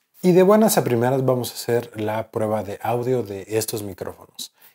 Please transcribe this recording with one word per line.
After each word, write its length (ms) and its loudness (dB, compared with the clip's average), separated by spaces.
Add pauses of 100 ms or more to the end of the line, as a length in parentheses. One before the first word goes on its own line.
(220)
Y 100 6
de 120 6
buenas 340 6
a 40 2
primeras 440 0
vamos 240 0
a 60 -18
hacer 440 -4
la 300 -4
prueba 320 -4
de 200 -10
audio 400 -2
de 260 -10
estos 340 -4
micrófonos. 720 -14 (200)